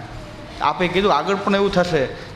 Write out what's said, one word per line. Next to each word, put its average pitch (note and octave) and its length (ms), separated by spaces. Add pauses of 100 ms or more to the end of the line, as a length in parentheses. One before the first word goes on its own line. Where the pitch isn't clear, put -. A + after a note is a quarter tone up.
(600)
આપે F3 260
કીધું F#3 280
આગળ E3+ 200
પણ G3 200
એવું G3 160
થશે, E3+ 360 (280)